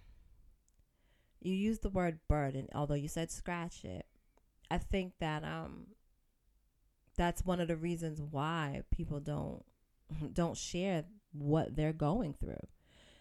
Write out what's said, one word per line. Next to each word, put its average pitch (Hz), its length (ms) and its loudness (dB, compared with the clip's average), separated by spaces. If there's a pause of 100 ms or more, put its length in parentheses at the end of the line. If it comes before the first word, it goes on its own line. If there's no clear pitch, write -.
(1400)
you 185 140 0
use 214 260 2
the 208 80 0
word 180 300 2 (100)
burden, 139 460 2
although 147 200 2
you 147 140 0
said 165 220 -2
scratch - 540 -6
it. - 220 -8 (640)
I 180 80 2
think 185 420 0
that, 156 240 0
um, 156 440 -6 (1300)
that's 175 280 2
one 180 160 2
of 170 80 0
the 165 80 2
reasons 165 440 -2
why 151 680 -2
people 156 300 0
don't, 147 420 -4 (360)
<laughs> - 340 -6
don't 170 240 2
share 175 480 0 (280)
what 147 440 2
they're 151 160 4
going 160 420 2
through, - 320 -6 (540)